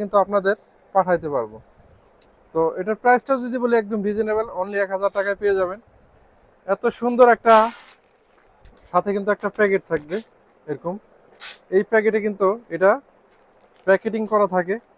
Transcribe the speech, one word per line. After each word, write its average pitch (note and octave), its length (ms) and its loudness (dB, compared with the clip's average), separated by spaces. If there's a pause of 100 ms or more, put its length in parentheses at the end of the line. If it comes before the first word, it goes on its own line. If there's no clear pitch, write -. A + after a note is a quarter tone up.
কিন্তু G#3 240 -2
আপনাদের G3 300 0 (400)
পাঠাইতে F3 400 0
পারবো। A2 220 -6 (960)
তো E3 60 0 (200)
এটার G3+ 220 -4
প্রাইসটা B3 300 4 (120)
যদি B3 180 -6
বলি, A#3 200 0
একদম G#3 260 -6
রিজনেবল, G#3+ 380 -2 (140)
only G3+ 240 -6
এক F#3+ 100 -4
হাজার G3 220 -2
টাকায় G3 260 -2
পেয়ে G3+ 160 0
যাবেন। F#3+ 200 -4 (880)
এত G3 140 -2 (180)
সুন্দর A#3+ 260 4 (100)
একটা, A3+ 180 4 (1400)
সাথে F3+ 240 0
কিন্তু G3+ 200 -2
একটা G#3 200 -6
প্যাকেট G3 340 0
থাকবে D#3 260 -4 (540)
এরকম। E3 240 -8 (800)
এই G3+ 140 4
প্যাকেটে A3 360 2
কিন্তু G3+ 200 -2 (280)
এটা F#3 160 2 (960)
প্যাকেটিং G#3+ 380 0 (100)
করা G#3 220 2
থাকে। F#3 200 -2 (220)